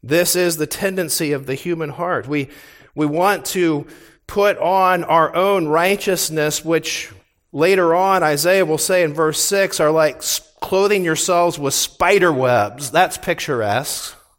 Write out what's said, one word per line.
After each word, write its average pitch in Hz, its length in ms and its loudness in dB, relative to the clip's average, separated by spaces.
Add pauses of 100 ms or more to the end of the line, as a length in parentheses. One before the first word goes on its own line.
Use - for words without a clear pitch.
This 170 360 0
is 175 180 0
the 151 100 -2
tendency 170 680 -4
of 135 120 -6
the 135 100 -6
human 165 340 -6
heart. 160 360 -6
We, 143 220 -4 (480)
we 156 100 -2
want 175 420 0
to 165 380 0 (420)
put 202 320 0
on 185 440 2
our 156 320 2
own 185 320 2
righteousness, 165 960 0
which 160 480 -4 (400)
later 170 420 2
on 185 300 2
Isaiah 165 420 2
will 156 120 -2
say 180 260 0
in 151 100 -2
verse 156 280 0
six 190 400 0
are 151 100 4
like 156 280 2
s-, - 200 -4 (220)
clothing 196 420 0
yourselves 170 560 0
with 139 140 -2
spider 180 580 2
webs. 123 600 0
That's 170 260 2
picturesque. 127 1000 -4 (220)